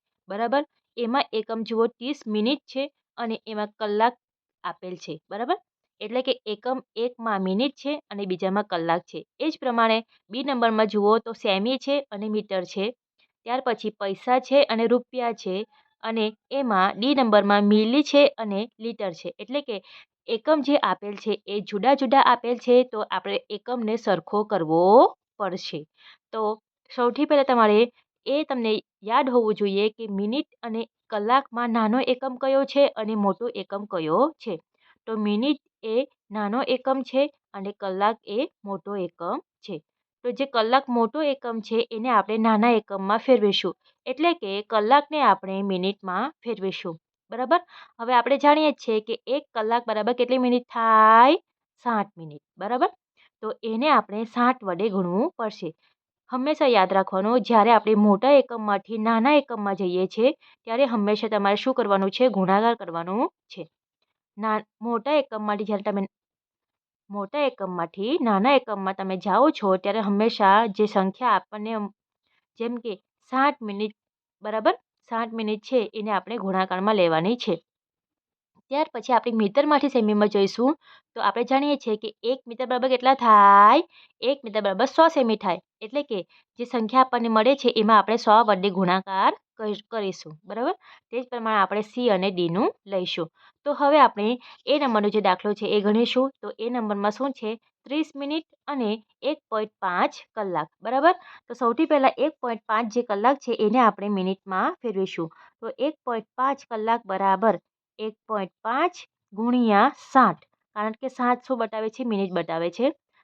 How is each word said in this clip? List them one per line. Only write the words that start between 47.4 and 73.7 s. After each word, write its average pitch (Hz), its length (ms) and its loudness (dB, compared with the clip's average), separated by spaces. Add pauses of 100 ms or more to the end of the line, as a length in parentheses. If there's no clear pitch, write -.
હવે 240 140 -2
આપણે 247 240 4
જાણીએ 294 340 4
જ - 20 -2
છીએ 214 260 -2
કે 214 260 -8
એક 285 160 -4 (120)
કલાક 226 320 -2
બરાબર 214 260 -2
કેટલી 247 260 0
મિનિટ 247 240 2
થાય? 226 760 6 (480)
સાઠ 214 340 -2
મિનિટ. 151 220 -16 (180)
બરાબર? 247 300 -2 (540)
તો 214 100 -8 (120)
એને 226 240 -2
આપણે 220 360 2
સાઠ 247 400 -2
વડે 185 240 -2
ગુણવું 190 500 -2
પડશે. 214 340 -8 (580)
હંમેશા 285 360 0
યાદ 202 260 4
રાખવાનું, 196 480 0
જ્યારે 220 300 4
આપણે 220 240 4
મોટા 208 360 4
એકમમાંથી 220 680 2
નાના 226 340 2
એકમમાં 220 420 0
જઈએ 180 320 -2
છીએ, 233 240 0 (340)
ત્યારે 233 200 0
હંમેશા 214 440 0
તમારે 202 280 0
શું 262 180 -2
કરવાનું 196 360 0
છે? 254 180 2
ગુણાકાર 196 460 2
કરવાનું 185 560 -6 (180)
છે. 160 200 -16 (720)
ના, 214 220 -2 (200)
મોટા 226 320 -4
એકમમાંથી 214 520 -2
જ્યારે 202 180 -4
તમે 196 240 -4 (1040)
મોટા 202 280 -8
એકમમાંથી 196 840 -4
નાના 208 300 2
એકમમાં 196 420 -2
તમે 190 220 -6
જાઓ 214 340 2
છો, 202 260 0
ત્યારે 202 240 -2
હંમેશા 208 640 4
જે 214 200 -2
સંખ્યા 202 420 -2
આપણને, 208 460 -2 (840)
જેમ 240 180 -8
કે 226 180 -10 (360)
સાઠ 269 320 0
મિનિટ, 214 320 -6 (480)